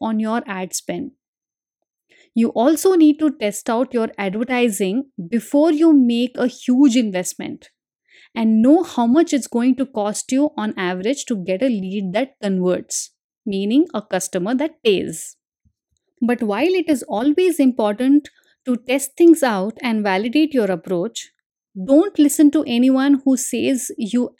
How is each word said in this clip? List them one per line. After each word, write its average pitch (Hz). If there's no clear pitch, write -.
on 220
your 220
ad 190
spend. -
You 226
also 311
need 302
to 311
test -
out 247
your 226
advertising 220
before 285
you 320
make 247
a 247
huge 254
investment -
and 220
know 302
how 240
much 302
it's 254
going 247
to 269
cost 208
you 285
on 214
average 185
to 240
get 185
a 269
lead 190
that 262
converts, 185
meaning 214
a 208
customer 190
that 302
pays. 175
But 240
while 226
it 339
is 277
always 302
important 254
to 247
test 262
things 339
out 214
and 226
validate 233
your 208
approach, 185
don't 330
listen 294
to 311
anyone 262
who 262
says 247
you 233